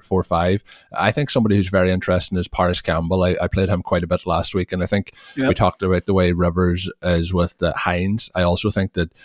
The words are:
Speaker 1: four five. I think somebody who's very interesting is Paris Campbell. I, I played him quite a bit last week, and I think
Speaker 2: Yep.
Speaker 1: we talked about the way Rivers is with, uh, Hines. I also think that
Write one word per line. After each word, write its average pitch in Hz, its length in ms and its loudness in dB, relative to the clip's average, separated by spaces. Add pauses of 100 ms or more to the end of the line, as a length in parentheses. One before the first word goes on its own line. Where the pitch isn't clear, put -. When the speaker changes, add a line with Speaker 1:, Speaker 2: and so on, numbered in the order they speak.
Speaker 1:
four 92 200 0
five. 90 400 0 (300)
I 101 200 0
think 147 180 -2
somebody 107 260 2
who's 92 140 2
very 92 200 2
interesting 92 460 -2
is 87 100 -2
Paris - 360 0
Campbell. 85 420 0
I, 90 160 2
I 87 80 0
played 95 220 0
him 95 120 -2
quite 87 220 -2
a - 20 -4
bit 90 200 -2
last 85 280 -2
week, 90 160 -2
and 92 120 -2
I 85 40 -2
think - 280 -2 (220)
Speaker 2:
Yep. 131 120 0
Speaker 1:
we - 60 2
talked - 280 0
about 92 220 2
the 101 80 0
way 90 200 4
Rivers 87 580 0 (120)
is 85 300 0
with, 87 300 -2
uh, 85 120 0
Hines. 92 600 -2
I 92 80 0
also 90 280 0
think 95 220 -2
that 85 200 -4 (120)